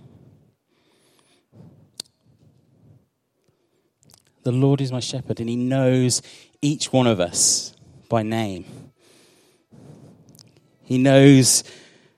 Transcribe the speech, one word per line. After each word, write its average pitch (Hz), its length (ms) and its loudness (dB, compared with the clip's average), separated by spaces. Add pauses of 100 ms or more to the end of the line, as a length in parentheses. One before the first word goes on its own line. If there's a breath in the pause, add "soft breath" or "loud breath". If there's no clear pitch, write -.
(4000 soft breath)
The 127 80 -4
Lord 135 300 0
is 131 100 -6
my 127 80 -8
shepherd, 123 400 -10
and 113 80 -10
he 120 80 -6
knows 127 680 -2 (400 soft breath)
each 147 280 -4
one 127 140 2
of 110 140 0
us - 560 -4 (340)
by 113 140 -2
name. 107 420 -8 (2250 soft breath)
He 127 140 -4
knows 135 640 6 (540 soft breath)